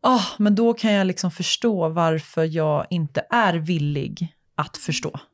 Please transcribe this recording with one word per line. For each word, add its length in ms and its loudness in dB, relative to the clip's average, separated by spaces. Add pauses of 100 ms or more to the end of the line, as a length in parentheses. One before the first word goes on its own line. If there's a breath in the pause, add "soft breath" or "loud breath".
ah, 200 4 (160 loud breath)
men 180 4
då 180 4
kan 200 2
jag 140 2
liksom 240 -2
förstå 580 0
varför 540 0
jag 460 0
inte 400 -2
är 240 2
villig 840 -4 (200)
att 220 -6
förstå 420 -6 (140)